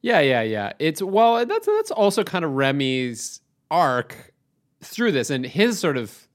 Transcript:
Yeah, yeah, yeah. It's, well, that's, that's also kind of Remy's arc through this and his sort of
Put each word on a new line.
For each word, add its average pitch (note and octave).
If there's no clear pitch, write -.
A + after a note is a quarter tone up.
Yeah, A#3
yeah, C3
yeah. G#2+
It's, D#3
well, A3+
that's, G#4+
that's G#4+
also G3+
kind F3
of D3+
Remy's C3
arc C#3
through A3+
this B2+
and B2+
his G3
sort D3+
of A#2